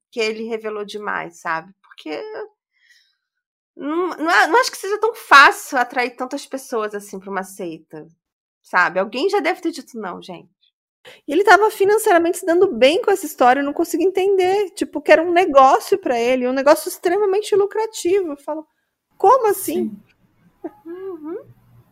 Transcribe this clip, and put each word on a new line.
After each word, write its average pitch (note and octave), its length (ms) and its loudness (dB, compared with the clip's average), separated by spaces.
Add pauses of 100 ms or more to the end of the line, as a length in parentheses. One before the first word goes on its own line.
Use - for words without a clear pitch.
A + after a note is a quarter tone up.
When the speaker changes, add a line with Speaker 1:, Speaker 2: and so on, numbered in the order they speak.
(100)
Speaker 1:
que A#3+ 100 -8
ele A3 240 -4
revelou A3 400 -8
demais, G3 560 -8
sabe? E3+ 320 -6 (100)
Porque - 380 -12 (1600)
não, D#4+ 400 -4
não, D#4+ 140 -4
é, F#4+ 160 4
não F4 140 4
acho C5 100 -2
que - 60 -12
seja G4+ 220 -6
tão A4+ 160 -2
fácil D4 640 4
atrair B3 380 -2
tantas C#4 300 -10
pessoas A3 480 -8
assim G3+ 240 -14
pra F#3+ 120 -16
uma F#3+ 120 -6
seita, D#3+ 640 -14 (560)
sabe? F3+ 380 0
Alguém B3 280 -2
já G4 120 0
deve E4 200 -2
ter E4 120 -4
dito B3+ 260 -16
não, F#3 240 -10
gente. E3+ 260 -18 (800)
Speaker 2:
E D4 40 -6
ele F4+ 120 2
tava G#4 260 6
financeiramente G4 680 2
se G4 80 -12
dando F4+ 260 0
bem C4+ 300 2
com A4 80 0
essa F#4+ 160 0
história, C4 340 2
eu C#4+ 40 -2
não C#4+ 100 -4
consigo E4 280 -4
entender. F#4+ 680 0
Tipo, - 320 -8
que F4 100 4
era D#4 100 6
um F4+ 100 -2
negócio E4+ 680 4
pra C4 200 -2
ele, B3 300 0
um B3+ 40 -2
negócio C#4 360 2
extremamente G4 640 -2
lucrativo. G4+ 800 -2
Eu C#4+ 60 -8
falo, D#4 280 -10 (520)
"Como A#4+ 300 4
assim?" F4+ 420 -4
Speaker 3:
Sim. - 120 -16 (840)
Speaker 1:
Uhum. F4+ 580 -12 (480)